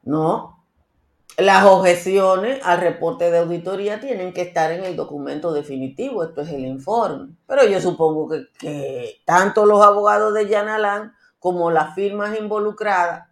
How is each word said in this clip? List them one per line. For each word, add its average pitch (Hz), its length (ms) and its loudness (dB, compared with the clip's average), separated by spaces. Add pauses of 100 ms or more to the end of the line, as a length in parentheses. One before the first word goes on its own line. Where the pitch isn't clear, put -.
No, 156 600 -2 (720)
las 190 300 6
objeciones 190 960 4
al 175 160 2
reporte 170 520 -2
de 170 80 2
auditoría 185 600 -4
tienen 190 340 -6
que 180 100 -6
estar 165 280 -2
en 175 120 -6
el 180 120 -8
documento 147 560 -8
definitivo, 147 720 -6
esto 160 180 -8
es 156 80 -8
el 139 140 -8
informe. 143 720 -6 (120)
Pero 269 180 4
yo 196 160 2
supongo 156 480 -2
que, 156 160 -8 (140)
que 135 680 -10
tanto 190 400 4
los 208 180 6
abogados 208 520 4
de 214 120 0
Yanalán 214 680 -2 (240)
como 175 320 -2
las 160 240 0
firmas 208 420 -4
involucradas. 208 960 -2